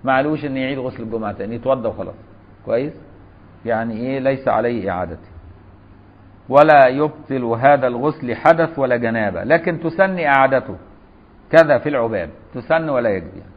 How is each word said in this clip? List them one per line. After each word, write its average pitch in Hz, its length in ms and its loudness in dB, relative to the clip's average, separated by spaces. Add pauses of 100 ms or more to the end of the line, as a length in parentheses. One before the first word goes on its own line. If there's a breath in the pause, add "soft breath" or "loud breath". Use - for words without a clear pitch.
ما 131 100 0
عليهوش 147 320 -2
إن 135 120 -6
يعيد 131 220 -4
غسل 123 240 -8
الجمعة 110 280 -6
تاني، 107 240 -8
يتوضى 123 320 -2
وخلاص. 92 280 -8 (500)
كويس؟ 131 280 -4 (720)
يعني 113 280 -4
إيه؟ 131 260 -6
ليس 131 280 -2
عليه 110 440 -2
إعادته. 87 360 -8 (1200)
ولا 143 380 8
يبطل 135 560 -2
هذا 127 440 2
الغسل 123 480 -4
حدث 160 440 2
ولا 123 180 0
جنابة، 113 460 -2
لكن 165 360 0
تسن 180 400 -2
إعادته، 135 560 2 (760)
كذا 151 260 6
في 147 120 -4
العباب، 113 400 -4 (240)
تسن 160 360 -2
ولا 123 200 0
يجب 90 180 -4 (100)
يعني. - 200 -20